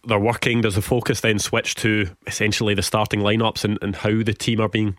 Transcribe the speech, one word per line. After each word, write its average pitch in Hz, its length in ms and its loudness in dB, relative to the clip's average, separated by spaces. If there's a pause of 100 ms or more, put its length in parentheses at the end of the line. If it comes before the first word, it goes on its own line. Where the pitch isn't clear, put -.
they're 107 140 2
working. 117 400 2
Does 107 160 0
the 107 60 2
focus 120 400 0
then 107 180 2
switch - 360 -2
to 107 340 0 (180)
essentially 107 460 0
the 98 100 0
starting 104 380 0
lineups 110 420 0
and, 104 180 0
and 98 140 -4
how 110 260 0
the 104 120 0
team 113 260 -2
are 107 100 0
being 107 300 -2